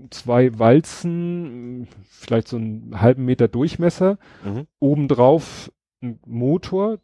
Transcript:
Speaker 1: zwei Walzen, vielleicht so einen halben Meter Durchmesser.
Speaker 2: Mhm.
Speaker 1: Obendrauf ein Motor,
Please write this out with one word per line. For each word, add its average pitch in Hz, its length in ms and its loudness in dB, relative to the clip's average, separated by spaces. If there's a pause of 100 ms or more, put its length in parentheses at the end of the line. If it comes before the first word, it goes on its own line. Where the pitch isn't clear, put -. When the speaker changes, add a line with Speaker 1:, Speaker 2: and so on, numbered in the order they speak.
(100)
Speaker 1:
zwei 120 480 0
Walzen, 135 1300 0 (220)
vielleicht - 380 -4
so 123 100 -8
einen 113 420 -8
halben 127 240 4
Meter 123 240 2
Durchmesser. 175 680 -2 (260)
Speaker 2:
Mhm. 107 220 -8 (140)
Speaker 1:
Obendrauf 143 920 2 (300)
ein 120 240 -10
Motor, 180 760 -2